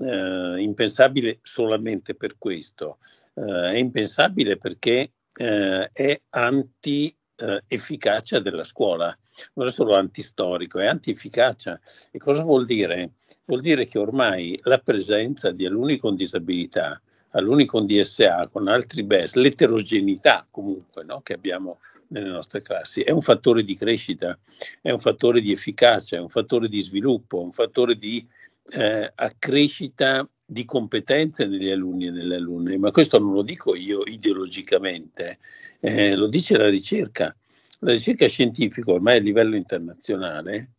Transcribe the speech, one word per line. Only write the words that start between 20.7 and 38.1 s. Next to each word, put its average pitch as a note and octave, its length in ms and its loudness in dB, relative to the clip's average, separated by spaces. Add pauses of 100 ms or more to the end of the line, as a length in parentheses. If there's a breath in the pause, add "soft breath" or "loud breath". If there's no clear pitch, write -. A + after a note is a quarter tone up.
no, F2 160 -12
che - 140 -10
abbiamo F2+ 440 -8 (300 soft breath)
nelle G2+ 220 -8
nostre F2+ 320 -10
classi, F2+ 400 -6
è - 80 0
un D#3+ 100 2
fattore A#2 440 4
di G2 120 -6
crescita, G2+ 600 -4 (440 loud breath)
è D#3 100 -2
un A#2+ 80 0
fattore A#2+ 440 2
di G2+ 100 0
efficacia, G#2 640 2
è E2+ 40 -4
un F2 100 -10
fattore A2+ 380 0
di G#2 120 -4
sviluppo, G2+ 640 -2
un F2 100 -10
fattore A#2 440 0
di, A2+ 300 -8 (460 soft breath)
eh, G#2+ 420 -2
accrescita C3+ 1120 -2 (160)
di A#2 220 -10
competenze C3+ 840 -2
negli G2 240 -2
alunni F#2 360 -4
e F2 40 -6
nelle F2 260 -4
alunne, F2 420 -4
ma G2+ 120 2
questo B2+ 280 6
non G2+ 160 0
lo G2+ 80 2
dico G#2+ 340 -4
io G2 300 -4
ideologicamente, F#2+ 1300 -4 (420 soft breath)
eh, G#2 360 2
lo G#2 120 2
dice E3+ 280 2
la G#2+ 140 6
ricerca. G2 640 -2 (440 soft breath)
La D3 120 2
ricerca C3+ 340 2